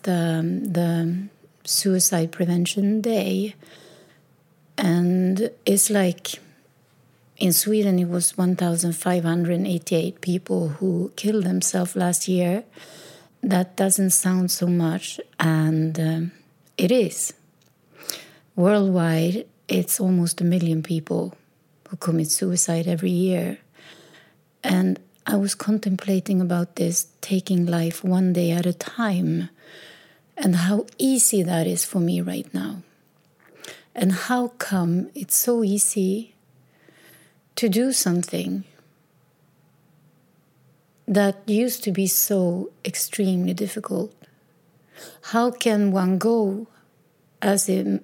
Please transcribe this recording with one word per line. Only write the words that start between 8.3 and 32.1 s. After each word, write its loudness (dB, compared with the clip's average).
one 2
thousand 0
five 0
hundred 0
eighty-eight -2
people -2
who -2
killed 0
themselves -2
last 0
year. 0
That 0
doesn't 2
sound 2
so -2
much, 0
and, 2
um, -2
it 2
is. 0
Worldwide, 2
it's -2
almost 0
a 2
million 0
people -4
who -12
commit -2
suicide 0
every 0
year. 0
And 2
I 0
was 0
contemplating 0
about -2
this, -2
taking 0
life 0
one 2
day 2
at 0
a 2
time, -2
and 2
how 0
easy 2
that 0
is -2
for -2
me 0